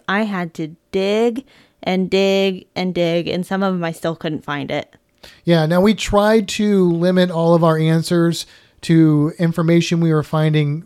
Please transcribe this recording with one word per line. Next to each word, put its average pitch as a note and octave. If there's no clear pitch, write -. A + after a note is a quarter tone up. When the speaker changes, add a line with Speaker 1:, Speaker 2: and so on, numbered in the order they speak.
Speaker 1:
I G3
had F#3
to D#3+
dig A3
and F#3
dig G3
and F#3
dig, E3+
and F3+
some F#3+
of F#3+
'em E3+
I E3
still E3
couldn't D#3
find C#3+
it. D3
Speaker 2:
Yeah, E3
now F3
we G#3
tried G#3
to G3
limit F3+
all E3
of E3
our D#3+
answers E3
to D#3+
information E3+
we E3
were D3+
finding D#3